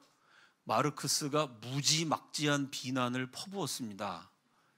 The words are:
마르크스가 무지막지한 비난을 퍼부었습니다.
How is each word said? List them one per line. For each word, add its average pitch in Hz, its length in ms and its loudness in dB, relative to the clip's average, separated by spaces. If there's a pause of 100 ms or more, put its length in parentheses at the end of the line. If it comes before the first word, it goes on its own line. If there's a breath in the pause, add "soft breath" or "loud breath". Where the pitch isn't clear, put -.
(640 soft breath)
마르크스가 143 840 2 (140)
무지막지한 143 1080 2
비난을 127 600 -2
퍼부었습니다. 104 1000 -6 (480)